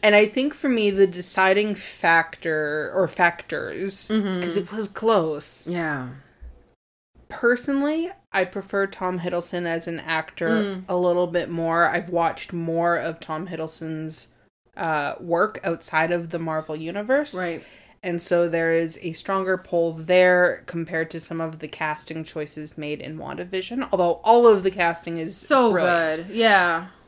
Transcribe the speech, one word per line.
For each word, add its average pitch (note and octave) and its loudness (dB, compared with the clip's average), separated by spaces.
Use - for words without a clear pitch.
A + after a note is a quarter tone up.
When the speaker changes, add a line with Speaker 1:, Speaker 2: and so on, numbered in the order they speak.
Speaker 1:
And G#3 6
I G#3+ 8
think C4+ -2
for - -4
me, G#3+ 2
the G3 6
deciding F#3+ 2
factor, D#3 0
or F#3 2
factors, E3+ -2
Speaker 2:
Mm-hmm. G3+ 0
Speaker 1:
'cause F3 -2
it F#3 -4
was G#3 -4
close. F3 -2
Speaker 2:
Yeah. D#3 -4
Speaker 1:
Personally, C#4 0
I F#3+ 0
prefer G3 -4
Tom F#3 -6
Hiddleston F3 -4
as E3+ -4
an E3+ -8
actor D#3+ -4
Speaker 2:
Mm. G3+ -2
Speaker 1:
a F3+ -2
little F3+ 2
bit E3+ -2
more. E3 2
I've E3+ -4
watched E3+ -2
more E3+ 0
of E3 -4
Tom D#3+ -8
Hiddleston's, D#3+ -8
uh, D3+ -2
work F3 0
outside E3 0
of E3+ -2
the E3+ -4
Marvel D#3+ -4
Universe. G#3 -2
Speaker 2:
Right. E3+ -4
Speaker 1:
And E3+ -4
so F3 2
there E3 2
is E3 0
a D#3+ -6
stronger F#3+ -2
pull E3+ 0
there F3+ 4
compared E3 -4
to E3+ -8
some E3 -6
of D#3+ -8
the D#3 -10
casting D#3 -8
choices D3+ -10
made D3+ -8
in D#3 -12
WandaVision. F3+ -6
Although F3 2
all A#3+ 8
of G3 8
the F#3+ 2
casting E3+ -2
is D#3+ -8
Speaker 2:
So B3+ 4
Speaker 1:
brilliant. E3+ 2
Speaker 2:
good. G#3 -10
Yeah. F#3 4